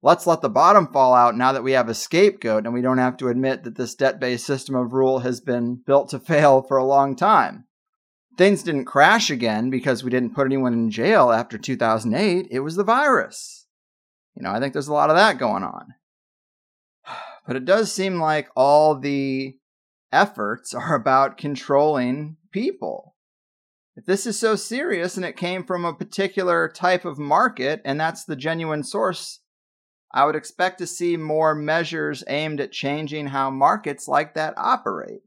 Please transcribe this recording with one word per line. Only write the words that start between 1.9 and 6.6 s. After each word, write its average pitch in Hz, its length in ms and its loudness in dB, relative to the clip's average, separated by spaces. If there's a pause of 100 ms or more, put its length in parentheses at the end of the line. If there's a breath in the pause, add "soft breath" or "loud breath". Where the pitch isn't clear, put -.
a 113 40 -2
scapegoat 135 680 2
and 120 80 -6
we 123 80 -2
don't 127 160 2
have 127 220 0
to 127 100 -2
admit 127 360 -2
that 117 120 -12
this 120 180 -6
debt-based 123 520 -2
system 135 280 -4
of 123 200 -2
rule 131 240 2
has 123 240 -4
been 120 440 -4
built 139 240 4
to 139 80 -8
fail 147 440 4